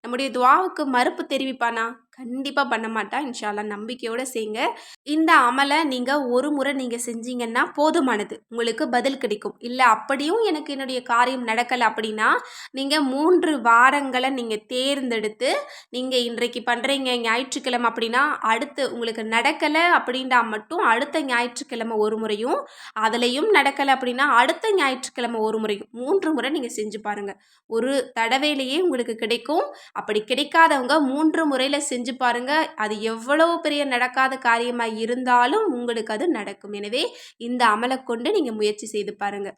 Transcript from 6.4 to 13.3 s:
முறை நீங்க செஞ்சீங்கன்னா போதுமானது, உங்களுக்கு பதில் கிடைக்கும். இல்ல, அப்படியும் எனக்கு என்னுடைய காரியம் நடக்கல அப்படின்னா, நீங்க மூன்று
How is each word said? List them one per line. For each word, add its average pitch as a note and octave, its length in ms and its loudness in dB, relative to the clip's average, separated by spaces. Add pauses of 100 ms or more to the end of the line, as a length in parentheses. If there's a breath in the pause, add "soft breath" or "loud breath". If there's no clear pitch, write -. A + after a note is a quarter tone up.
முறை C#4 220 0
நீங்க B3+ 260 -4
செஞ்சீங்கன்னா A#3+ 720 -4
போதுமானது, C4+ 640 0 (120)
உங்களுக்கு A#3 420 -2
பதில் C4 300 0
கிடைக்கும். G#3 400 -6
இல்ல, B3 260 -6
அப்படியும் C#4 580 2
எனக்கு D4+ 300 -2
என்னுடைய C4 300 -6
காரியம் B3 440 2
நடக்கல A#3+ 400 0
அப்படின்னா, A3 420 0 (440 loud breath)
நீங்க C#4 300 0
மூன்று D#4 580 4